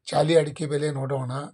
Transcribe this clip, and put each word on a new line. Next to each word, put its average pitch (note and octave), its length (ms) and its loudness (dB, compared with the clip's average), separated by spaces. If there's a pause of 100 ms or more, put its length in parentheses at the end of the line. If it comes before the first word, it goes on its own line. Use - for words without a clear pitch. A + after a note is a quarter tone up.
ಚಾಲಿ D#3 300 2
ಅಡಿಕೆ D3+ 300 2
ಬೆಲೆ D3 240 -2
ನೋಡೋಣ. C3+ 420 -4 (220)